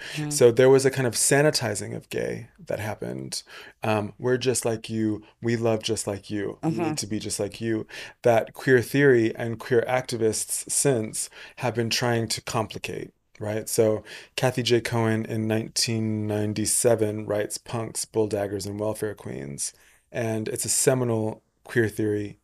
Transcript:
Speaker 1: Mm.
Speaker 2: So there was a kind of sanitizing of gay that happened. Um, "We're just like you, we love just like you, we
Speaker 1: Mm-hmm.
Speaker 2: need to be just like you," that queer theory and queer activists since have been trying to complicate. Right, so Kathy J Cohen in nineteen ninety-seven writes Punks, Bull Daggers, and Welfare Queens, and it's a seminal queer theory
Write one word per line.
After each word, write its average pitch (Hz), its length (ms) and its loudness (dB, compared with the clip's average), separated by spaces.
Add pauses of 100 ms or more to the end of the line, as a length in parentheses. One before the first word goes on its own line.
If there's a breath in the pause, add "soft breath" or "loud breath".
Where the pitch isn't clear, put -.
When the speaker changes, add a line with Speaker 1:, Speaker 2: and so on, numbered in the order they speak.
(160 loud breath)
Speaker 1:
Mm. 151 160 -6
Speaker 2:
So 123 180 8
there 127 200 8
was 135 140 8
a 135 60 4
kind 131 160 0
of 110 80 0
sanitizing 117 800 2
of 113 140 -12
gay 113 400 -6 (180)
that - 140 -4
happened. 65 640 -8 (400 loud breath)
Um, 107 340 -2
"We're 123 200 0
just 120 260 0
like 113 260 -4
you, 110 320 0 (180 loud breath)
we 117 160 0
love 113 280 0
just 110 240 -2
like 98 220 -6
you, 101 340 -4
we 160 60 0
Speaker 1:
Mm-hmm. 165 120 -2
Speaker 2:
need 156 160 -2
to 107 80 -6
be 104 140 -4
just - 180 -6
like 101 220 -4
you," 110 260 -2 (360 loud breath)
that 113 320 4
queer 131 280 6
theory 123 540 4
and 117 240 -6
queer 117 260 2
activists 117 840 -2
since - 600 0 (260 loud breath)
have 120 200 -2
been 113 140 0
trying 117 380 0
to - 120 -4
complicate. - 720 -6 (260)
Right, 107 300 -4
so 110 340 4 (320 loud breath)
Kathy 131 280 0
J 117 180 4
Cohen 110 460 0
in 110 200 -2
nineteen 110 800 0
ninety-seven 107 1000 0
writes 104 320 -2
Punks, - 480 -8
Bull 110 220 0
Daggers, 101 360 -4
and 101 160 -8
Welfare 107 340 -4
Queens, 69 600 -10 (360 soft breath)
and 110 380 -4
it's - 160 -4
a 117 60 -2
seminal 117 720 0 (200)
queer 117 280 0
theory 104 540 -2